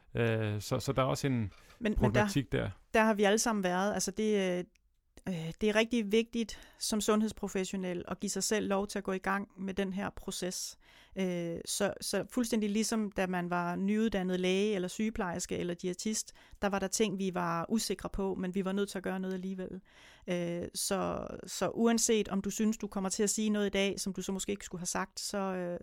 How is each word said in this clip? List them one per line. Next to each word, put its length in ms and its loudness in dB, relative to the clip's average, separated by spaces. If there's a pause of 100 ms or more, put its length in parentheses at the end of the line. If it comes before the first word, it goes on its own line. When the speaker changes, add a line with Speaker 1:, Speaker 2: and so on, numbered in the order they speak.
(140)
Speaker 1:
Øh, 460 2
så, 200 -2
så 120 -2
der 100 2
er 40 4
også 200 0
en 60 2
Speaker 2:
Men, 180 0 (300)
men 120 0
der, 60 0
Speaker 1:
problematik 540 4
der. 180 0 (240)
Speaker 2:
der 100 8
har 100 4
vi 100 2
alle 140 6
sammen 260 2
været. 300 2
Altså 160 0
det, 480 2
øh, 60 -6 (640)
øh, 320 -4
det 80 4
er 60 2
rigtig 380 4
vigtigt 480 2 (180)
som 220 0
sundhedsprofessionel 1080 0
at 120 -6
give 100 -2
sig 120 -2
selv 260 0
lov 180 2
til 120 -6
at 60 -6
gå 80 -2
i 60 -2
gang 380 -2
med 180 -6
den 180 0
her 180 -4
proces. 680 -6 (400)
Øh, 460 -2
så, 360 0
så 300 -2
fuldstændig 400 0
ligesom 420 0
da 140 0
man 240 -2
var 260 0
nyuddannet 640 2
læge 340 2
eller 140 -2
sygeplejerske 720 -2
eller 160 -2
diætist, 580 -4 (300)
der 60 2
var 100 2
der 80 0
ting, 320 2
vi 160 0
var 340 0
usikre 400 0
på, 260 -2
men 200 -4
vi 100 0
var 80 0
nødt 160 0
til 100 -8
at 60 -8
gøre 160 -2
noget 140 -4
alligevel. 460 -8 (480)
Øh, 340 -2 (120)
så, 520 -2 (200)
så 220 -2
uanset 600 4
om 140 0
du 80 -2
synes, 280 0
du 80 -6
kommer 240 -4
til 120 0
at 80 4
sige 200 0
noget 160 2
i 40 0
dag, 300 0
som 120 -4
du 100 -6
så 100 -4
måske 200 -4
ikke 120 -6
skulle 160 -10
have 60 -6
sagt, 340 -4
så, 180 -4
øh, 440 -2